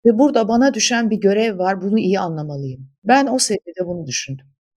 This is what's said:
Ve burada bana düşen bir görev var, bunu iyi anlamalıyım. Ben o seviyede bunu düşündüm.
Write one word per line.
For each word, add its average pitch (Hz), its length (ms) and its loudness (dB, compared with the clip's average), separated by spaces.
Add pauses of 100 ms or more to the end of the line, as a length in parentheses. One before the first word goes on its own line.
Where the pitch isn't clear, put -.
Ve 226 140 6
burada 247 280 4
bana 240 260 2
düşen 233 360 0
bir 208 80 0
görev 202 400 2
var, 185 240 -2
bunu 202 180 0
iyi 190 200 0
anlamalıyım. 147 720 -8 (140)
Ben 269 240 4
o 247 120 -2
seviyede 208 460 -4
bunu 175 220 -8
düşündüm. 135 380 -10 (320)